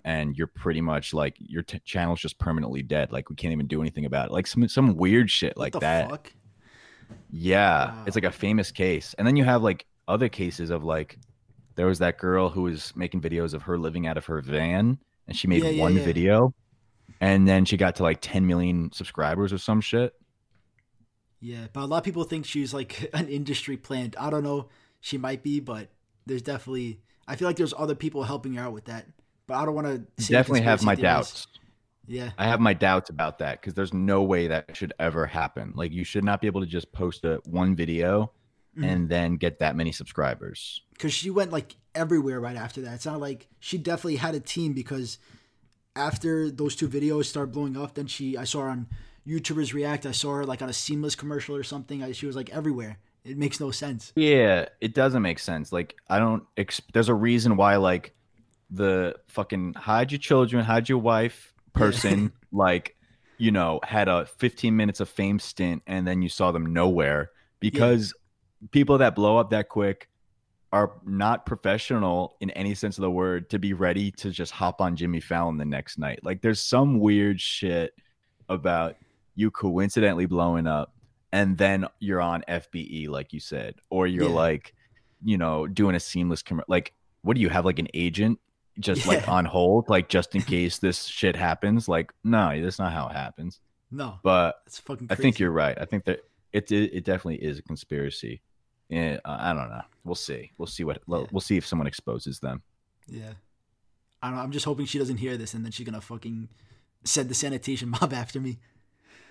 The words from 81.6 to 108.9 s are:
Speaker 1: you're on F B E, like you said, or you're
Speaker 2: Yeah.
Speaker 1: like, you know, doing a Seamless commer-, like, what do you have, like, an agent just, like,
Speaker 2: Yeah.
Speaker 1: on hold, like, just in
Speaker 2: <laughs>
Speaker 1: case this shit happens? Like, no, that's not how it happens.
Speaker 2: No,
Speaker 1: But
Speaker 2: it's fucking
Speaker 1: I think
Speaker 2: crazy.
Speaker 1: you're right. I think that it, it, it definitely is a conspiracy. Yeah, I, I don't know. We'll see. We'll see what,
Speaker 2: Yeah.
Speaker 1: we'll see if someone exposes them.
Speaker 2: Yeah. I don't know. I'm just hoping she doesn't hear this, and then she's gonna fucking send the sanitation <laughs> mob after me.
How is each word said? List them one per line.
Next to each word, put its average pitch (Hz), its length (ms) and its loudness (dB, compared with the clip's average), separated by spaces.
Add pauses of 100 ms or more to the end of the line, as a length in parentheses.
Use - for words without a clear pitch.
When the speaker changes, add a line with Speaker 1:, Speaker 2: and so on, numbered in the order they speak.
Speaker 1:
you're 95 220 0
on 85 260 -2
F 85 240 -6
B 85 200 -10
E, 76 160 -8
like 69 260 -8
you 73 60 -10
said, 57 360 -10 (140)
or 92 180 2
you're 87 220 2
Speaker 2:
Yeah. 82 60 2
Speaker 1:
like, 80 400 2 (480)
you 104 140 2
know, 78 300 0
doing 98 280 2
a 87 40 0
Seamless 87 440 -2
commer-, 80 240 -4
like, 90 260 0 (300)
what 104 120 2
do 120 60 2
you 87 80 4
have, 87 160 2
like, 87 140 2
an 82 160 -2
agent 98 440 0 (400)
just, 101 280 0
like, 160 180 2
Speaker 2:
Yeah. 90 60 -2
Speaker 1:
on 90 140 4
hold, 92 440 4
like, 92 180 4
just - 280 0
in 95 60 0
Speaker 2:
<laughs> - 20 0
Speaker 1:
case 87 340 0
this - 280 0
shit - 300 -2
happens? 101 540 0
Like, 82 240 0 (100)
no, 98 380 2
that's 92 180 -4
not 90 140 -2
how 73 140 -4
it 60 60 -10
happens. 73 460 -10 (300)
Speaker 2:
No, 123 340 -10
Speaker 1:
But 87 440 4
Speaker 2:
it's - 120 -20
fucking 123 300 -12
Speaker 1:
I 95 60 -2
think 131 220 4
Speaker 2:
crazy. 101 80 2
Speaker 1:
you're 85 60 2
right. 73 300 2
I - 40 -6
think 101 200 -4
that - 140 0 (340)
it, 104 180 0
it, 104 220 2
it 90 120 -6
definitely 92 380 -2
is 73 140 -4
a 76 60 -14
conspiracy. 71 800 -8 (480)
Yeah, 82 340 -4
I, 78 280 -4
I - 20 0
don't 65 160 -6
know. 57 140 -14 (200)
We'll 87 120 -8
see. - 420 -10
We'll 82 100 -10
see - 160 -8
what, 73 240 -6
Speaker 2:
Yeah. 82 240 -2
Speaker 1:
we'll 95 80 -4
see 101 160 -2
if 82 100 0
someone 76 220 -2
exposes - 540 -10
them. 67 200 -8 (460)
Speaker 2:
Yeah. 110 260 -16 (880)
I 127 60 -8
don't 127 80 -8
know. 123 80 -6
I'm 135 80 -8
just 143 140 -6
hoping 143 200 -2
she 139 140 -4
doesn't 131 180 -2
hear 123 200 -4
this, 110 160 -10
and 113 100 -6
then 113 80 -10
she's 120 140 -12
gonna 110 160 -10
fucking 113 480 -12 (560)
send 131 240 0
the 127 40 -6
sanitation 131 560 -4
<laughs> 117 120 -4
mob 143 120 0
after 123 280 -8
me. 123 180 -8 (720)